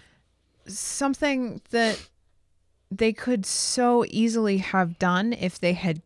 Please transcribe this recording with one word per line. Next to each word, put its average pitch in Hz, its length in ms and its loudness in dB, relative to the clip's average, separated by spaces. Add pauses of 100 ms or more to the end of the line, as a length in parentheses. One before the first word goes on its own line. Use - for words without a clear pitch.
(680)
something 262 960 -2 (100)
that 226 280 2 (920)
they 220 220 2
could 220 320 -2
so 240 640 2
easily 220 500 2
have 185 400 0
done 185 340 2
if - 260 -4
they 180 140 2
had 170 320 -2